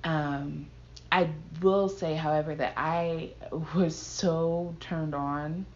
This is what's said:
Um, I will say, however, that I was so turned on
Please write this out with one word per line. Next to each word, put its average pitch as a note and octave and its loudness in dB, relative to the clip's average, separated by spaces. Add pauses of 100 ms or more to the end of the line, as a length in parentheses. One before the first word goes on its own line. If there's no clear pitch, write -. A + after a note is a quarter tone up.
Um, D3 0 (440)
I E3+ 4 (320)
will G3 6
say, E3 -2
however, D#3 2
that C#3 -2
I E3 0 (420)
was E3 4
so E3+ 0
turned D#3 -2
on D3 -2 (100)